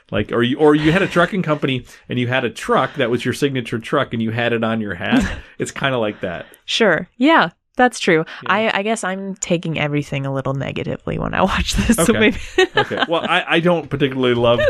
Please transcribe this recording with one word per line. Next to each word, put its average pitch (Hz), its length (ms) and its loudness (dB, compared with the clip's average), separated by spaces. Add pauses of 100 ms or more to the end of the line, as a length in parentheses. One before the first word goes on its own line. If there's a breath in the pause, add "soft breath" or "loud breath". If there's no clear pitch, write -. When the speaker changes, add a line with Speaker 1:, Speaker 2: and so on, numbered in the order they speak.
(100)
Speaker 1:
like, 110 220 -2
or 120 100 2
you, 123 160 0
or 151 160 6
you 156 180 4
had 190 100 2
a 170 60 0
trucking 175 340 0
company 143 420 -2 (240 loud breath)
and 123 100 -4
you 123 100 0
had 131 160 0
a 220 60 -2
truck 202 440 0
that 123 160 0
was 117 140 0
your 127 100 0
signature 131 440 -2
truck 131 340 -2
and 117 100 -2
you 110 100 -2
had 117 200 0
it 117 120 0
on 113 160 0
your 101 140 -6
hat, 104 440 0 (100)
Speaker 2:
<laughs> - 100 -20
Speaker 1:
it's 123 140 -6
kinda 131 260 -2
like 107 220 -2
that. 85 260 -8 (180)
Speaker 2:
Sure. 180 520 0
Yeah, 254 340 4 (260)
that's 247 220 2
true. 160 260 2 (200 loud breath)
Speaker 1:
Yeah. 147 80 0
Speaker 2:
I, 214 260 0
I 202 40 -2
guess 220 220 -2
I'm 190 300 -8
taking 165 460 -4
everything 143 460 -2
a 135 60 -4
little 135 220 -4
negatively - 640 -6
when 53 160 -4
I - 80 0
watch 190 320 -2
this, 214 220 2
so 165 80 0
Speaker 1:
Okay. 214 160 4
Speaker 2:
maybe 214 180 2 (180)
<laughs> 370 200 2
Speaker 1:
Okay. - 320 -2
Well, 160 140 -2
I, 165 260 0
I 160 120 2
don't 170 300 0
particularly 131 440 2
love 120 360 4